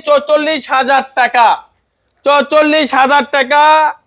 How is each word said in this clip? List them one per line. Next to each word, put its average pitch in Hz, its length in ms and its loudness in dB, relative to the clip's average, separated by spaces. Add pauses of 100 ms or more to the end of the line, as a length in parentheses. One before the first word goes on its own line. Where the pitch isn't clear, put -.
চৌচল্লিশ 294 680 -2
হাজার 262 340 0 (120)
টাকা, 240 320 2 (800)
চৌচল্লিশ 294 680 0
হাজার 262 380 0
টাকা। 294 640 2 (120)